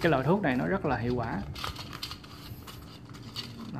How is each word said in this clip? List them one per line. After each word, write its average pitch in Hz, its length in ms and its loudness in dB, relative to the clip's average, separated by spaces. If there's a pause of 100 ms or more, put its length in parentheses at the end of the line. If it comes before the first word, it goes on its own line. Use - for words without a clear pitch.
Cái 170 100 8
loại 131 120 6
thuốc 190 180 6
này 135 140 4
nó 151 120 2
rất 180 180 2
là 143 120 4
hiệu 120 180 2
quả. 123 260 0 (2500)